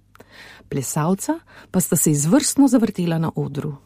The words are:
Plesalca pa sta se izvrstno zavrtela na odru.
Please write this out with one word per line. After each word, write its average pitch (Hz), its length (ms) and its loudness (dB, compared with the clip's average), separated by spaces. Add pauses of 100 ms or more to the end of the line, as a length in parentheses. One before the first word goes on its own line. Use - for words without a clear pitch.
(680)
Plesalca 165 680 -2 (320)
pa 185 100 0
sta 175 160 0
se - 140 2
izvrstno 202 580 2
zavrtela 208 500 0
na 160 180 -2
odru. 143 380 -6 (120)